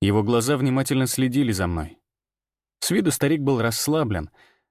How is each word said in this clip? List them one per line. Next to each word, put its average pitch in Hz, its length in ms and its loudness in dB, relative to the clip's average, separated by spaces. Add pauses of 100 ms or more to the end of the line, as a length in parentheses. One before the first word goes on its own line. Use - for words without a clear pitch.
Его 101 220 2
глаза 117 340 2
внимательно 131 500 0
следили 127 440 0
за 95 160 -2
мной. 82 320 -6 (800)
С - 120 -4
виду 180 200 2
старик 151 300 0
был 135 200 2
расслаблен, 113 720 -2 (400)